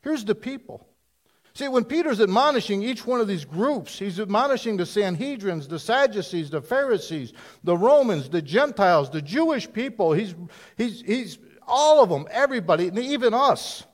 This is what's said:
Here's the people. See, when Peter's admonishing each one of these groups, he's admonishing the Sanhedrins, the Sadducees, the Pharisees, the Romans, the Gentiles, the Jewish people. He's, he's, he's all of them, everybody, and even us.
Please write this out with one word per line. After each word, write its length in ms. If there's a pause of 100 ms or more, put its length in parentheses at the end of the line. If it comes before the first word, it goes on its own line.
Here's 240
the 80
people. 520 (640)
See, 140
when 180
Peter's 360
admonishing 640
each 220
one 160
of 60
these 180
groups, 540
he's 220
admonishing 560
the 80
Sanhedrins, 840
the 100
Sadducees, 720
the 140
Pharisees, 720 (320)
the 120
Romans, 520
the 120
Gentiles, 720
the 100
Jewish 500
people. 420
He's, 220 (420)
he's, 240
he's 380 (280)
all 360
of 60
them, 220
everybody, 580
and 100
even 360
us. 480 (120)